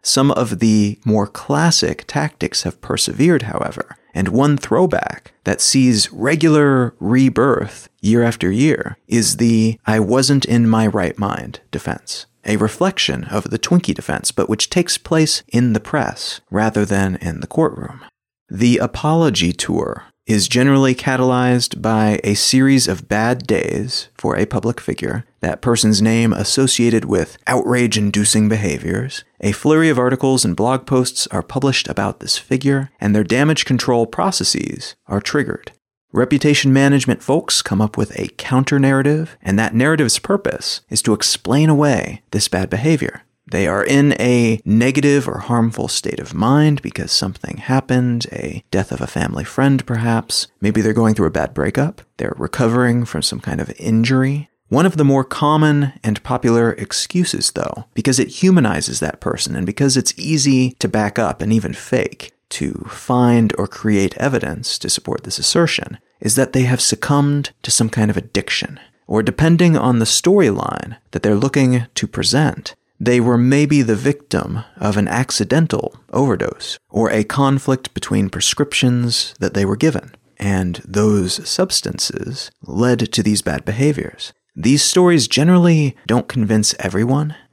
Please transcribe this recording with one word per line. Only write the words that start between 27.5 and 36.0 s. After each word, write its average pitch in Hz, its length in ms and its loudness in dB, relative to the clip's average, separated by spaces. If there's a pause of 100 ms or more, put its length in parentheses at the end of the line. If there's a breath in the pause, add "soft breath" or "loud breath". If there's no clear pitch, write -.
behaviors. 101 720 -4 (180)
A 104 120 0
flurry 156 360 2
of 127 120 2
articles 127 440 2
and 85 120 -2
blog 127 280 0
posts - 440 0
are - 160 -4
published 131 420 -2
about - 320 -4
this - 200 -4
figure, 135 520 -2 (100)
and 104 140 2
their 104 80 4
damage 135 420 2
control 120 400 2
processes - 920 -4 (100)
are 101 140 -2
triggered. - 500 -4 (420)